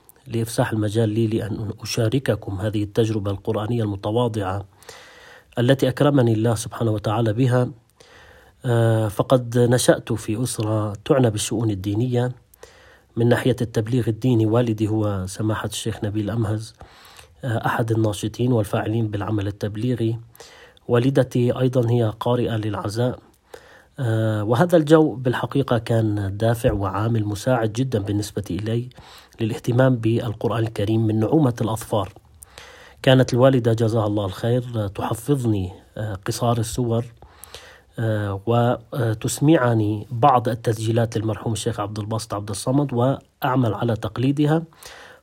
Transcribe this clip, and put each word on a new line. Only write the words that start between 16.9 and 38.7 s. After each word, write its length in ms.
آه، 220
أحد 260
الناشطين 600
والفاعلين 560
بالعمل 400
التبليغي. 720
والدتي 720
أيضًا 300
هي 300
قارئة 380
للعزاء. 640
آه، 440
وهذا 340
الجو 380
بالحقيقة 640
كان 600
دافع 360
وعامل 520
مساعد 480
جدًا 260
بالنسبة 520
إلي 380
للاهتمام 540
بالقرآن 680
الكريم 440
من 120
نعومة 420
الأظفار. 520
كانت 320
الوالدة 400
جزاها 340
الله 180
الخير، 380
آه، 120
تحفظني، 840
آه، 160
قصار 320
السور، 480
آه، 460
وتسمعني 1700